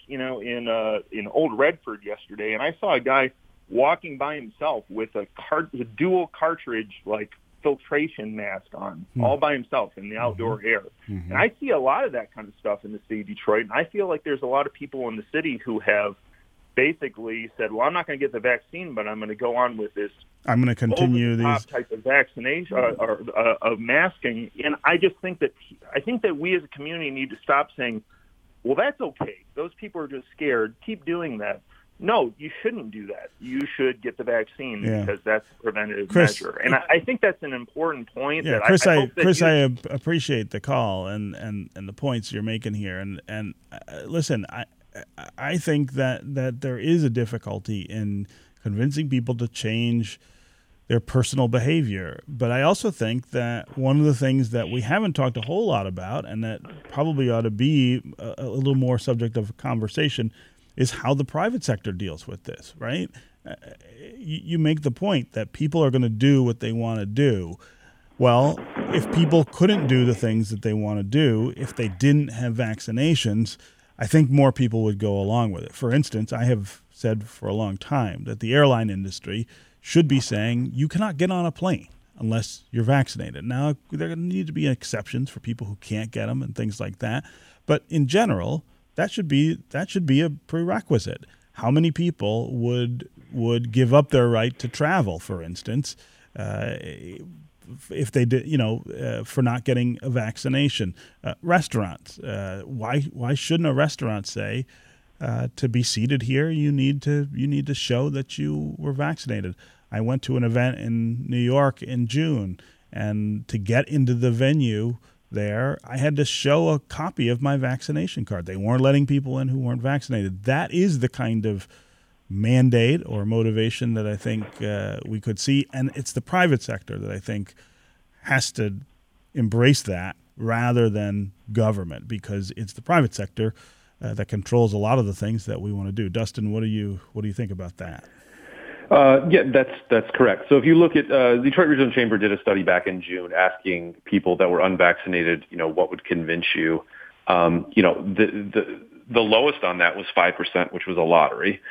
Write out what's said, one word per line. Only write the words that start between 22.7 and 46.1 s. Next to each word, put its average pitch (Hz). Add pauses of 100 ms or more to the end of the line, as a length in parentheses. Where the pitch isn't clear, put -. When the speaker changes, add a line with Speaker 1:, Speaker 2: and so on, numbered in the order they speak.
Speaker 1:
uh, 123
or, 113 (160)
uh, 113
of 113
masking." 120 (140)
And 147
I 165
just 180
think 185
that, 143 (400)
I -
think 233
that 185
we 175
as 170
a 143
community 151
need 135
to 117
stop 147
saying, 117 (640)
"Well, 131
that's 262
okay. - (100)
Those 165
people 196
are 147
just 131 (100)
scared. 117 (100)
Keep -
doing 165
that." 104 (420)
No, 165
you 147 (140)
shouldn't 214
do 107
that. - (100)
You 127 (160)
should 131
get 117
the 127
vaccine 117
Speaker 2:
Yeah. 107
Speaker 1:
because 98
that's 110
a -
preventative 104
Speaker 2:
Chris, -
Speaker 1:
measure. -
And 131
I, 131
I 165
think 247
that's 196
an 143
important 127
point 143
Speaker 2:
Yeah, 151
Speaker 1:
that 107
I, 110
Speaker 2:
Chris, -
Speaker 1:
I 175
Speaker 2:
I, -
Speaker 1:
hope 131
that 170
Speaker 2:
Chris, 175
Speaker 1:
you 170
Speaker 2:
I 160 (140)
ap-, 123
appreciate 139
the 107
call 104
and, 104
and, 104
and 95
the 98
points 123
you're 104
making 110
here. 98
And, 98
and, 107 (180)
uh, - (300)
listen, 151
I, - (720)
I 151
think 147
that, 135